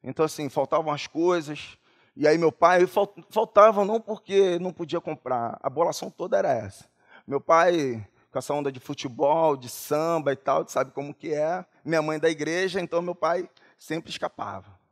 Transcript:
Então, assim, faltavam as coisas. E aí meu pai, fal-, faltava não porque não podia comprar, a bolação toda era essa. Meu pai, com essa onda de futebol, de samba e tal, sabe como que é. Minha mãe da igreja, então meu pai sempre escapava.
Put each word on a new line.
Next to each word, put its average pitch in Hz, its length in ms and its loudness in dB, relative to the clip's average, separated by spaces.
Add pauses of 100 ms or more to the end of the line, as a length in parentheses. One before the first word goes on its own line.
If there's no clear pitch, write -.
Então, 135 220 -2
assim, 151 240 -6
faltavam 151 440 0
as 143 140 -6
coisas. 160 680 -2 (400)
E 139 100 0
aí 156 120 6
meu 160 120 2
pai, 180 360 4
fal-, 202 280 -2 (160)
faltava 214 540 6
não 220 160 -2
porque 196 580 0
não 180 140 -6
podia 165 280 -6
comprar, 123 640 -6
a - 60 -4
bolação 160 420 -2
toda 196 280 -4
era 180 140 0
essa. 104 360 -6 (380)
Meu 135 140 -4
pai, 160 640 2 (240)
com 135 80 -6
essa 143 160 -4
onda 143 180 -2
de 127 80 -16
futebol, 147 760 0
de 120 120 -14
samba 151 640 -2
e 135 40 -2
tal, 139 300 0
sabe 131 240 -2
como 143 240 -10
que - 200 -10
é. 165 300 -2 (200)
Minha 160 160 0
mãe 156 180 -4
da 165 120 2
igreja, 170 500 -4
então 170 220 -4
meu 175 120 -8
pai 170 340 -2 (300)
sempre 165 320 -10
escapava. - 680 -10 (120)